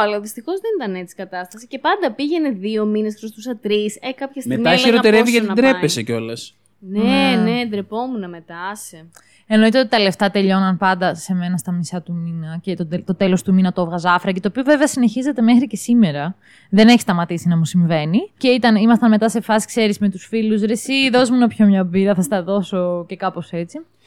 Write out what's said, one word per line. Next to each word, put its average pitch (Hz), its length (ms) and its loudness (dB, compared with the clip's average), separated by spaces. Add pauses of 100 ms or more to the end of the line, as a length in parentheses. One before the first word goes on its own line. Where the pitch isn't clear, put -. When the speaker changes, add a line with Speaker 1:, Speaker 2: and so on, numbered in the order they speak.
Speaker 1:
αλλά 208 180 0
δυστυχώς 240 400 -8
δεν 440 120 -6 (180)
ήταν 185 120 -6
έτσι 175 160 -16
η 202 40 -14
κατάσταση. 185 460 -12
Και 269 120 -12
πάντα 339 320 0
πήγαινε 294 380 -4
δύο 214 360 -4
μήνες, 214 340 -2
χρωστούσα 220 420 -12
τρεις. 208 340 -2
Ε, 254 160 -12
κάποια 269 300 -12
στιγμή 240 160 -4
Speaker 2:
Μετά 233 120 0
Speaker 1:
έλεγα, 180 160 2
Speaker 2:
χειροτερεύει 226 380 4
Speaker 1:
"Πόσο 240 80 2
Speaker 2:
γιατί 226 160 2
Speaker 1:
να 196 60 -4
πάει;" 254 180 4
Speaker 2:
ντρέπεσαι 147 300 -2
κιόλας. 113 540 -8 (240)
Speaker 1:
Ναι, 196 200 -6
Speaker 3:
Ναι. 247 520 2
Speaker 1:
ναι, 240 140 -2
ντρεπόμουν 214 640 -8
μετά, 170 260 -18 (160)
άσε. 165 340 -18 (480)
Speaker 3:
Εννοείται 220 260 4
ότι 254 100 0
τα 233 100 2
λεφτά 196 320 0
τελειώναν 190 460 0
πάντα 185 380 0
σε 165 180 -8
μένα 180 240 -2
στα 180 140 -8
μισά 175 300 -6
του 175 120 -12
μήνα 165 480 -8
και 190 140 -6
το, 170 100 -6
τε-, 165 200 -6
το 185 100 -2
τέλος 185 280 0
του 196 100 2
μήνα 185 200 4
το 185 80 -2
έβγαζα 175 320 -2
άφραγγι, 185 260 -2
το 196 80 -4
οποίο 240 160 -4
βέβαια 285 240 4
συνεχίζεται 254 540 -2
μέχρι 247 260 4
και 214 80 -8
σήμερα. 180 600 0 (340)
Δεν 214 180 6
έχει 233 120 8
σταματήσει 170 480 -2
να 170 100 2
μου 165 80 2
συμβαίνει. 170 720 0
Και 269 100 0
ήταν, 240 280 4
ήμασταν 226 340 4
μετά 214 200 2
σε 226 120 -2
φάση, 214 260 0
ξέρεις, 214 320 0
με 208 100 0
τους 185 180 -8
φίλους, 220 340 0
"Ρε 208 100 0
εσύ, 269 400 0
δώσ' 254 180 2
μου 254 80 2
να 240 100 4
πιω 214 180 2
μια 196 180 4
μπύρα, 190 320 0
θα 180 60 0
στα 185 220 -2
δώσω", 180 640 -4
και 190 80 -12
κάπως 180 360 -8
έτσι. 170 280 -10 (280)